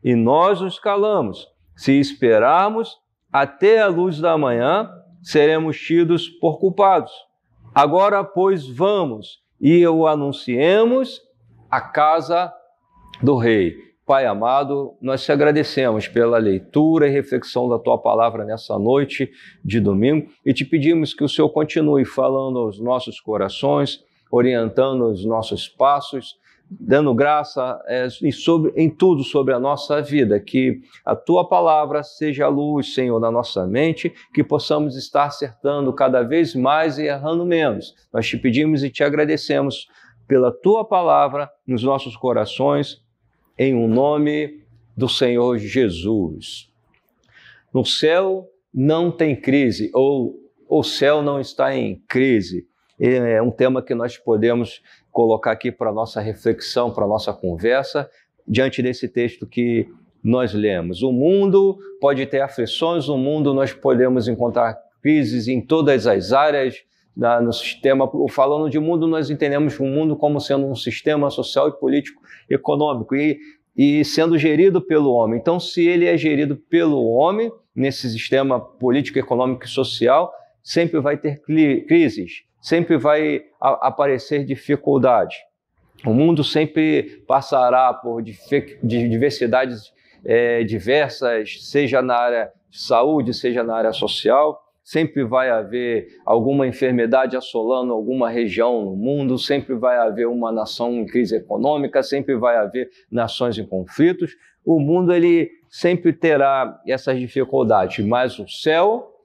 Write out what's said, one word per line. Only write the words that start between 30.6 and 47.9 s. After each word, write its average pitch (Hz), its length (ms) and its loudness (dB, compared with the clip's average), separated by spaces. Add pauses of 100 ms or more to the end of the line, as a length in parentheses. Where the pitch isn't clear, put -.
a - 120 -2
tua 175 320 0
palavra 151 560 0
seja 147 420 -4
a 143 40 4
luz, 143 440 -2
Senhor, 120 260 0
na 113 120 0
nossa 117 340 -4
mente, 151 480 -2 (200)
que 151 100 2
possamos 151 520 -2
estar 143 300 -2
acertando 143 680 -4
cada 131 280 2
vez 147 320 0
mais 143 460 0
e 151 60 -4
errando 151 400 -4
menos. 156 500 -2 (180)
Nós 113 140 -2
te 120 100 -6
pedimos 139 460 2
e 139 60 -2
te 135 140 -2
agradecemos 147 840 -2 (400)
pela 127 240 4
tua 208 340 2
palavra 147 640 2 (160)
nos 123 180 -4
nossos 131 320 -2
corações, 131 840 -2 (560)
em 135 160 2
o 117 140 2
nome 147 760 0 (320)
do 123 140 -2
Senhor 123 480 0
Jesus. 104 1120 -4 (1040)
No 131 100 0
céu 185 640 0 (260)